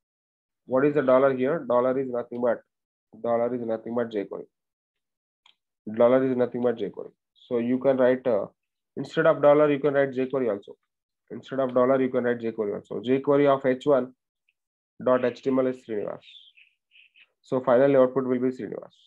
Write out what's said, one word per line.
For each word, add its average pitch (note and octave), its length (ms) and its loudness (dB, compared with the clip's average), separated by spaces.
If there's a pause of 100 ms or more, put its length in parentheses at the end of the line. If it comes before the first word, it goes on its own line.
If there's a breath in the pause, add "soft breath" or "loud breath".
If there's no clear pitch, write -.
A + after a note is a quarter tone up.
(640)
What C3 200 2
is D3 100 0
the D3 80 2
dollar C3 320 4
here? C3+ 340 -2
Dollar B2+ 300 0
is C3+ 100 -6
nothing A#2+ 360 -8
but, A2+ 160 0 (600)
dollar A#2 320 -2
is B2 80 -6 (120)
nothing A2+ 220 -8
but A#2 160 -4
jQuery. G2 360 -8 (1500)
Dollar B2 340 4
is B2 60 -2
nothing B2 240 -2
but A#2+ 160 0
jQuery. - 340 -10 (220)
So - 240 -8
you A#2+ 220 -2
can C3 180 0
write, B2+ 280 2
uh, A#2+ 200 -2 (500)
instead D#3 320 -2
of D3 140 2
dollar, D3 300 6
you C#3 80 0
can C#3+ 140 0
write C#3 180 2
jQuery C3 400 -2
also. - 260 -8 (540)
Instead A#2 280 -8
of C3 160 -2
dollar, B2+ 260 4
you C3 80 0
can B2+ 140 -2
write A#2+ 160 -2
jQuery A2 360 -4
also. G2 260 -10
jQuery C#3 540 2
of C3 100 -4
H B2+ 200 -2
one, B2+ 280 0 (920)
dot B2 220 2
H A#2+ 160 -4
T C3+ 80 -4
M C3 100 0
L C3 80 0
is B2+ 180 -4
Srinivas. G2+ 380 -8 (1160)
So C3 200 -4
finally C3+ 340 4
output B2+ 300 4
will B2+ 140 -2
be B2+ 100 0
Srinivas. - 440 -10 (140)